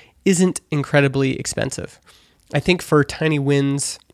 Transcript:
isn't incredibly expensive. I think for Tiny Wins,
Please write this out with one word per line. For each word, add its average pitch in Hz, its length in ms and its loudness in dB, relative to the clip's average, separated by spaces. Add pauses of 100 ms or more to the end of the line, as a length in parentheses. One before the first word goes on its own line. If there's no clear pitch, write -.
(260)
isn't 185 340 2 (100)
incredibly 139 680 0
expensive. - 580 -6 (540)
I 147 80 0
think 180 220 0
for 151 220 2
Tiny 156 340 -2
Wins, 139 600 0 (160)